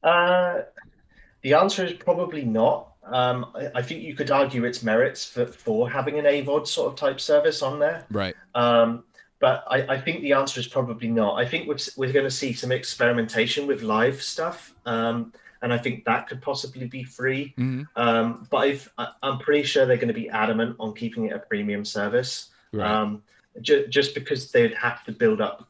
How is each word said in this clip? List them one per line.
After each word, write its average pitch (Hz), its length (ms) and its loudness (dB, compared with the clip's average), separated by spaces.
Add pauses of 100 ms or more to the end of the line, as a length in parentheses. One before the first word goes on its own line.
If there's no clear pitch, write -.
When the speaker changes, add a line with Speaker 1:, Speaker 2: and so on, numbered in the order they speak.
Speaker 1:
Uh, 175 580 4 (800)
the 135 120 2
answer 190 300 4
is 170 100 -4
probably 170 520 -2
not. 110 480 2 (100)
Um, 123 520 -2
I, - 240 -6
I - 20 -2
think 156 220 -8
you 151 120 -12
could 143 160 -2
argue 131 340 2
its 123 180 -4
merits 113 420 2
for, 120 200 -4
for 117 440 -2
having 139 300 -2
an 147 60 0
avod 143 420 2
sort 165 240 -2
of - 60 -14
type 135 220 0
service 151 420 2
on 143 180 -4
there. 160 320 -2
Speaker 2:
Right. 98 240 -2 (200)
Speaker 1:
Um, 117 480 4 (360)
but 127 300 2
I, 135 260 0
I 135 60 -6
think 165 200 -6
the 139 120 2
answer 139 260 0
is 117 80 -6
probably 117 420 -4
not. 110 260 2
I 123 100 0
think 151 220 -6
we're, 147 100 -4 (180)
we're 131 180 -2
gonna 139 180 2
see 135 220 -4
some 127 180 -4
experimentation 120 960 0
with 135 140 -2
live 117 400 0
stuff, - 520 -8 (120)
um, 117 460 -2 (300)
and 120 120 -2
I 117 40 2
think 120 280 -4
that - 220 0
could 127 140 -12
possibly 131 460 -6
be 131 160 -10
free. 131 540 -4
Speaker 2:
Mm-hmm. 127 260 -4 (120)
Speaker 1:
Um, 117 540 0
but 139 200 2
if, 139 280 -6
I, 120 120 -6 (140)
I'm 135 160 -2
pretty 143 240 2
sure 139 220 4
they're 123 120 4
gonna 117 160 0
be 113 160 -6
adamant 110 500 0
on 110 160 -6
keeping 113 300 -6
it 104 80 -4
a - 60 -6
premium 104 460 -4
service. 107 640 -2 (220)
Speaker 2:
Right. 104 180 -2
Speaker 1:
Um, 107 320 0 (400)
ju-, 143 260 4
just 139 280 0
because 135 360 -6
they'd 117 240 4
have - 300 -4
to 113 60 -10
build 107 300 2
up - 280 -4